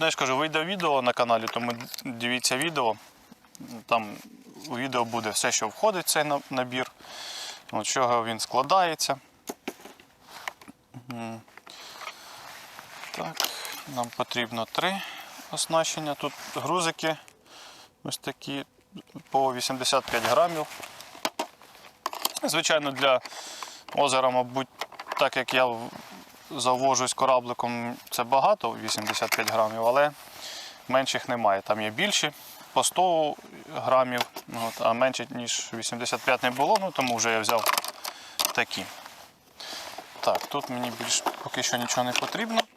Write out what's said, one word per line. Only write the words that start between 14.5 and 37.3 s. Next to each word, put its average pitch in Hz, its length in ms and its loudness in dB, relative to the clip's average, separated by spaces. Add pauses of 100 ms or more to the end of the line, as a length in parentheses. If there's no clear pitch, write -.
три 185 380 0 (480)
оснащення. 160 640 0
Тут 147 180 -4 (220)
грузики 160 640 2 (880)
ось - 140 -6
такі - 460 -8 (680)
по 135 240 4
вісімдесят 127 500 0
п'ять 117 200 0
грамів. 151 420 4 (1800)
Звичайно, 156 480 2
для 131 300 4 (760)
озера, 131 360 4
мабуть, 127 380 0 (500)
так 135 180 4
як 127 180 2
я 127 100 6
в-, 120 260 0 (640)
завожусь 131 580 4
корабликом, 120 840 2 (140)
це 123 140 -2
багато, 131 580 4
вісімдесят 110 540 0
п'ять 110 140 0
грамів, 113 360 2
але 143 240 6 (800)
менших 131 400 0
немає. 110 340 4
Там 107 180 0
є 107 100 0
більші, 151 420 2 (400)
по 131 120 4
сто 165 500 4 (400)
грамів, 127 520 4 (220)
от, 117 320 -4
а 113 120 4
менше, 123 380 2
ніж 123 440 -4
вісімдесят 117 460 -4
п'ять 127 220 2
не 123 80 2
було, 143 300 4
ну, 190 100 -2
тому 127 260 0
вже 113 140 2